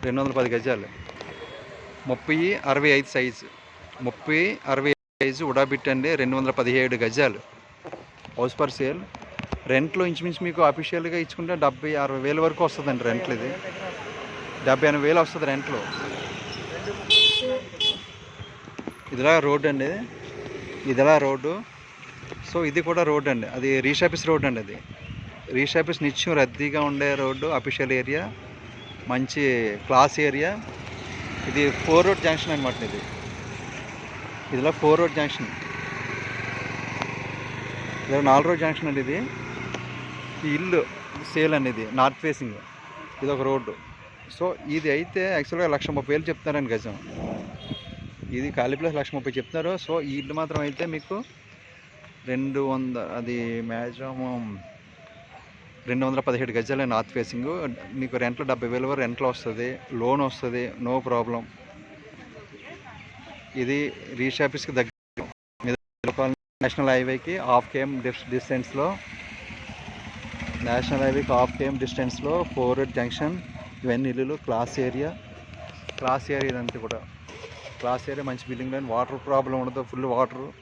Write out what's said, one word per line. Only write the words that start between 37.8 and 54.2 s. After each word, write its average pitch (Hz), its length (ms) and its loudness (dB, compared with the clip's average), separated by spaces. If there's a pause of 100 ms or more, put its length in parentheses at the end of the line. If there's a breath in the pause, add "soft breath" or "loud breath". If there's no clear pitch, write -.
ఇదిలా 139 260 2
నాలుగు 139 200 10
రోడ్ 160 140 2
జంక్షన్ 156 280 0
అండి 139 140 0
ఇది. 147 120 -2 (1300)
ఈ 147 120 2
ఇల్లు 175 220 4 (520)
సేల్ 156 260 4
అండి 131 160 2
ఇది, 110 120 -4 (140)
నార్త్ 135 240 6
ఫేసింగ్, 123 340 -2 (640)
ఇది 135 140 0
ఒక 127 140 -2
రోడ్డు. 117 240 0 (640)
So 170 60 0 (340)
ఇది 156 180 0
అయితే 175 260 0 (140)
యాక్చువల్‌గా 170 400 2
లక్ష - 100 -2 (120)
ముప్పై 139 160 0
వేలు 156 180 0
చెప్తున్నారండి 143 420 -2
గజం. 104 240 -4 (1400)
ఇది 139 100 -2 (100)
ఖాళీ 127 220 2
ప్లేస్ 160 220 0
లక్ష - 160 -6
ముప్పై 131 200 -4
చెప్తున్నారు. 160 340 -2 (140)
So 165 80 -2 (160)
ఈ - 20 -4 (100)
ఇల్లు 139 200 -8
మాత్రం 151 260 -2
అయితే 143 160 -4 (120)
మీకు 156 200 -6 (1160 loud breath)
రెండు 135 280 -2 (120)
వంద, 131 240 -2 (240)
అది 120 180 -4 (320)
మ్యాక్సిమం 123 760 -6 (1400)